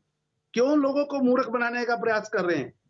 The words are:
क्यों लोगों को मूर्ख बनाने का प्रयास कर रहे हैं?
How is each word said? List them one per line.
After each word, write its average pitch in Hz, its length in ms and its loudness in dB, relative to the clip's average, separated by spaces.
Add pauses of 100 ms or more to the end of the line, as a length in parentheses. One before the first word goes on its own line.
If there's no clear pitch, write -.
(520)
क्यों 269 260 2
लोगों 277 260 0
को 277 160 -4
मूर्ख 254 280 2
बनाने 240 360 -2
का 233 120 0
प्रयास 214 320 -2
कर 190 160 -2
रहे 175 120 0
हैं? 131 160 -6 (180)